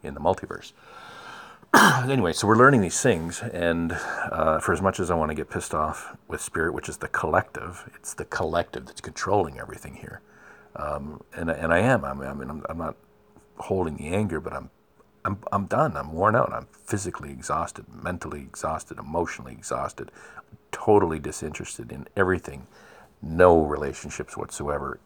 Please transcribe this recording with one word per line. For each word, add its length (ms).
in 120
the 60
multiverse. 520
<clears throat> 360
Anyway, 240
so 140
we're 80
learning 280
these 180
things, 420
and, 560
uh, 300
for 120
as 80
much 200
as 100
I 60
wanna 180
get 160
pissed 240
off 420
with 120
spirit, 320
which 160
is 100
the 100
collective, 880
it's 180
the 100
collective 600
that's 140
controlling 580
everything 360
here. 260
Um, 440
and, 160
and 220
I 60
am, 260
I 100
mean, 140
I 60
mean, 160
I'm, 180
I'm 100
not 160
holding 400
the 120
anger, 320
but 120
I'm, 180
I'm, 140
I'm 160
done, 300
I'm 160
worn 240
out, 160
I'm 180
physically 640
exhausted, 560
mentally 540
exhausted, 560
emotionally 540
exhausted, 600
totally 480
disinterested 720
in 240
everything, 540
no 420
relationships 720
whatsoever 680